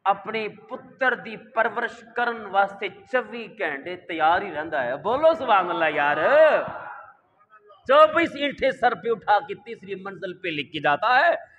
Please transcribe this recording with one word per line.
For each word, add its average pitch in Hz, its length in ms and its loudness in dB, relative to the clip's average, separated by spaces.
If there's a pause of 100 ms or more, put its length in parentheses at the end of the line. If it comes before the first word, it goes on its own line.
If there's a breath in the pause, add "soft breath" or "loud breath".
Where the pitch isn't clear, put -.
अपने 208 420 -2
पुत्र - 680 -4
दी 208 200 -12
परवरिश 226 640 -4 (160)
करन 233 300 -2
वास्ते 196 420 0 (240)
चौबी 233 320 -4 (160)
घंटे 156 340 -6 (140)
तैयार 165 340 2
ही 202 80 -8
रहंदा 156 300 -4
है। 127 220 -2
बोलो 294 320 4
सुभान 208 340 2
अल्लाह 165 200 0
यार। 147 320 0 (1700)
चौबीस 311 480 4
ईंटें 277 360 -2
सर 240 220 0
पे 226 160 -6
उठा 208 300 2
के 202 140 -10
तीसरी 196 400 -14
मंजिल 185 380 -12
पे 180 180 -8
लेके 147 300 -8
जाता 151 360 2
है। 311 200 2 (220 soft breath)